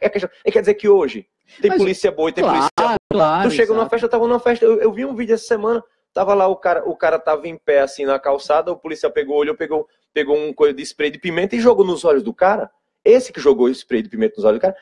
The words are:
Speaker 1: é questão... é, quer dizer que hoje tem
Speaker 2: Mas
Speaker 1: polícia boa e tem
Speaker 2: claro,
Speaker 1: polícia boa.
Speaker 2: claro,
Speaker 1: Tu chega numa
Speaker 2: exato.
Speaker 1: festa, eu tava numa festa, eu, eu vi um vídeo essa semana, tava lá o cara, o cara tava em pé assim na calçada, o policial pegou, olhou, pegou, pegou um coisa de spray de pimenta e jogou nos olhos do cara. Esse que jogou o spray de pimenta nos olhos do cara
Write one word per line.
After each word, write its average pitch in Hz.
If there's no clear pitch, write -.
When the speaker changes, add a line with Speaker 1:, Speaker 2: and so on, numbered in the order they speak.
Speaker 1:
é 208
questão... 190
é, -
quer 226
dizer 202
que 208
hoje 139
tem 208
Speaker 2:
Mas 370
Speaker 1:
polícia 190
boa 160
e -
tem -
Speaker 2:
claro, 170
Speaker 1:
polícia 135
boa. 233
Speaker 2:
claro, 175
Speaker 1:
Tu 151
chega 220
numa 220
Speaker 2:
exato. 220
Speaker 1:
festa, 233
eu 226
tava 233
numa 240
festa, 240
eu, 226
eu 220
vi 226
um 277
vídeo 226
essa 226
semana, 226
tava 190
lá 196
o 185
cara, 170
o 170
cara 160
tava 156
em 165
pé 147
assim 135
na 135
calçada, 147
o 175
policial 156
pegou, 147
olhou, 147
pegou, 156
pegou 147
um 151
coisa 147
de 131
spray 147
de 147
pimenta 180
e 240
jogou 226
nos 175
olhos 143
do 113
cara. 202
Esse 254
que -
jogou 127
o -
spray 123
de 107
pimenta 110
nos 101
olhos 110
do -
cara 190